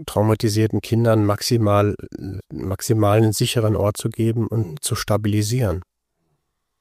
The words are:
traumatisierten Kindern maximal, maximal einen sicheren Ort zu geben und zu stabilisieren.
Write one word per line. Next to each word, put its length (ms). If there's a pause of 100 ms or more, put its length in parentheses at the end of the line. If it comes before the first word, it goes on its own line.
traumatisierten 760
Kindern 440
maximal, 720 (560)
maximal 680
einen 140
sicheren 420
Ort 220
zu 140
geben 360
und 380
zu 100
stabilisieren. 880 (1000)